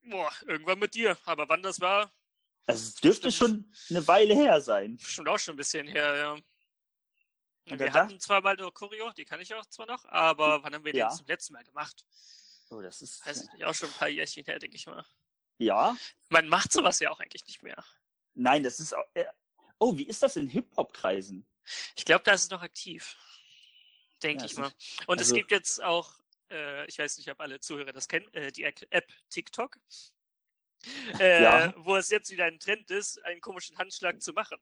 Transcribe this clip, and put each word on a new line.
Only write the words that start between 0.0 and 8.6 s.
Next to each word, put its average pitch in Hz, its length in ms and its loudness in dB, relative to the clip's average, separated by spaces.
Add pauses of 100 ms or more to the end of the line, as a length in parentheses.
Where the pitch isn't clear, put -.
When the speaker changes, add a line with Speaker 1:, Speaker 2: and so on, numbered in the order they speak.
Speaker 1:
Boah, 185 260 -4 (160)
irgendwann 175 320 -2
mit 208 160 -2
dir. 220 300 2
Aber 151 220 -2
wann 160 140 2
das 185 180 -6
war? 196 320 2 (540)
Speaker 2:
Also 113 220 0
es - 80 -14
dürfte - 360 6
Speaker 1:
Stimmt. 220 420 2 (160)
Speaker 2:
schon 170 80 0
eine 156 100 0
Weile 208 260 8
her 233 280 8
sein. 107 360 0
Speaker 1:
Bestimmt - 320 -8
auch 208 80 2
schon 165 160 -6
ein 139 40 -12
bisschen 143 300 -6
her, 147 280 0
ja. 147 180 -2
Speaker 2:
Und 151 100 -14 (1400)
Speaker 1:
Wir 139 80 -2
Speaker 2:
da 139 60 -4
Speaker 1:
hatten 190 260 2
zwar 196 220 0
mal 190 160 0
eine 185 140 -10